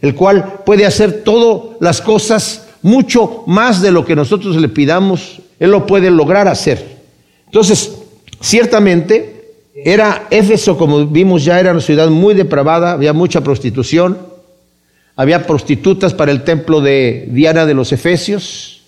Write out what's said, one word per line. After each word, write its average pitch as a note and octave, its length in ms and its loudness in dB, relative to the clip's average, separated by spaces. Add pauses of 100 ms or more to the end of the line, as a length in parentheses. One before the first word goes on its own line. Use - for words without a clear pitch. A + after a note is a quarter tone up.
"el C#3 140 0
cual F#3+ 500 0
puede G3+ 220 2
hacer G3+ 360 0
todas A3+ 580 0
las E3+ 200 0
cosas - 640 -2 (160)
mucho B3 680 0
más G3+ 360 0
de G3+ 80 2
lo E3+ 160 2
que E3 100 0
nosotros F#3 400 -2
le D#3 140 0
pidamos, E3+ 720 -2 (180)
Él F3 100 2
lo G3+ 160 2
puede F#3+ 240 2
lograr F3+ 380 2
hacer". C#3 340 -2 (640)
Entonces, G#3+ 480 0 (480)
ciertamente, G#3 1120 0 (320)
era G3+ 460 0
Éfeso, G3 480 2
como D3 260 2
vimos E3 400 2
ya, F3 160 2
era F#3 120 2
una E3 100 -2
ciudad D#3+ 260 2
muy F3 240 2
depravada, E3+ 600 0
había D3 200 0
mucha E3+ 300 0
prostitución, C#3 760 -2 (960)
había D#3+ 320 0
prostitutas E3+ 680 -2
para C#3+ 180 0
el C3 120 -4
templo D#3 360 0
de C3 500 -2
Diana D#3+ 360 2
de D3+ 80 0
los C3 180 -2
Efesios, F3+ 840 -4 (120)